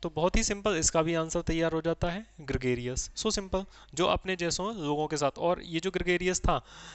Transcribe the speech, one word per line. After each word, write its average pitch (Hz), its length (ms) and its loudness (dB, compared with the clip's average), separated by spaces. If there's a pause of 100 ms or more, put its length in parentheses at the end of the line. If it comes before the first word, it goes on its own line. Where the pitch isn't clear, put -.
तो 170 140 -4
बहुत 170 200 2
ही 226 60 4
सिंपल 202 340 0
इसका 160 260 4
भी 165 120 2
आंसर 160 260 0
तैयार 165 320 0
हो 160 80 0
जाता 165 280 0
है, 190 180 -4 (140)
ग्रेगेरियस। 127 760 -2
So - 140 -2
simple, 190 340 -2 (300)
जो 170 120 2
अपने 185 300 2
जैसों 175 400 -2
लोगों 151 300 0
के 151 100 -2
साथ। 139 220 2
और 175 240 2
ये 165 180 -4
जो 190 100 -2
ग्रेगेरियस 180 500 0
था, 151 240 2 (300)